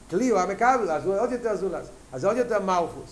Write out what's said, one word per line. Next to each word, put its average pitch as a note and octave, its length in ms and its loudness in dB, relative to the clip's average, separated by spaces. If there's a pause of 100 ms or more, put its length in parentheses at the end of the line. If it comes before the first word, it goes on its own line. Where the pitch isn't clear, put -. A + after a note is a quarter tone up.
(100)
כלי A3+ 180 2
הוא G#3 100 4
המקבל, G3 520 2
אז D3+ 160 -2
הוא G3 140 0
עוד B3 120 0
יותר A3+ 240 -2
זולז. D3+ 340 -6 (220)
אז C3 80 -10
זה F3+ 80 0
עוד A3+ 80 2
יותר A3+ 240 0
מלכות. F3 520 -2